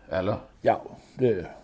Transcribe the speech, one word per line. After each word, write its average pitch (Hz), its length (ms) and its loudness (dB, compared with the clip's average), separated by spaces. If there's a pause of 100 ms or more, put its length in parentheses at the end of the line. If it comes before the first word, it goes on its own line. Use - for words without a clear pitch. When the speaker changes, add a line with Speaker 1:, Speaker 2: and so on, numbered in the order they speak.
Speaker 1:
ju, - 80 -4
eller? 95 180 0 (260)
Speaker 2:
Ja, 113 200 2 (340)
det, 110 300 2 (180)